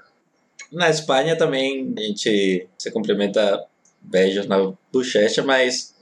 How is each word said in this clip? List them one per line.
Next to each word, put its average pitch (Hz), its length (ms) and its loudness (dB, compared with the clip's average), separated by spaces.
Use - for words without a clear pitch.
Na 165 180 0
Espanha 151 480 0
também 135 580 -2
a 107 40 -2
gente 104 760 0
se - 140 -10
cumprimenta 101 760 0
beijos 95 480 0
na 95 240 0
bochecha, 123 520 0
mas 127 580 0